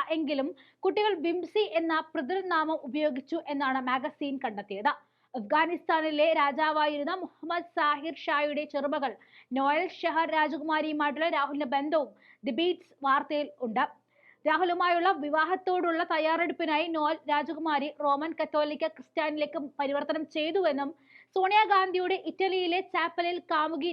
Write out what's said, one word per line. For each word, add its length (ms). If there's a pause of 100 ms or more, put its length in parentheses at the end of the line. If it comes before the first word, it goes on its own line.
(160)
എങ്കിലും 340 (360)
കുട്ടികൾ 280 (120)
വിംസി 380 (160)
എന്ന 200 (120)
പിതൃനാമം 640 (100)
ഉപയോഗിച്ചു 520 (140)
എന്നാണ് 360
മാഗസിൻ 540
കണ്ടെത്തിയത്. 480 (460)
അഫ്ഗാനിസ്ഥാനിലെ 880 (140)
രാജാവായിരുന്ന 680 (120)
മുഹമ്മദ് 540
സാഹിർ 360 (120)
ഷായുടെ 480
ചെറുമകൾ 400 (440)
നോയൽ 300 (120)
ഷെഹർ 280 (100)
രാജകുമാരിയുമായിട്ടുള്ള 1000
രാഹുലിന്റെ 400
ബന്ധവും 340 (340)
ദി 140
ബീറ്റ്സ് 340 (140)
വാർത്തയിൽ 420 (160)
ഉണ്ട്. 180 (640)
രാഹുലുമായുള്ള 600 (160)
വിവാഹത്തോടുള്ള 800 (100)
തയ്യാറെടുപ്പിനായി 840
നോയൽ 240 (140)
രാജകുമാരി 560 (160)
റോമൻ 340
കത്തോലിക്ക 560
ക്രിസ്ത്യാനിയിലേക്ക് 640 (200)
പരിവർത്തനം 460 (120)
ചെയ്തുവെന്നും 540 (440)
സോണിയാഗാന്ധിയുടെ 840 (140)
ഇറ്റലിയിലെ 500 (140)
ചാപ്പലിൽ 440 (140)
കാമുകി 400